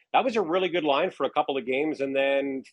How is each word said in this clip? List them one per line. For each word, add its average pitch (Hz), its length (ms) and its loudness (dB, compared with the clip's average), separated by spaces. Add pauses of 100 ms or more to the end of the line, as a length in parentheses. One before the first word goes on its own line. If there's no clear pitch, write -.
(120)
that 175 120 4
was 240 120 0
a 214 60 2
really 185 260 0
good 160 160 -2
line 151 260 2
for - 140 -4
a 156 60 0
couple 147 260 0
of 120 100 -4
games 139 340 -2
and 139 140 -2
then 139 480 0 (100)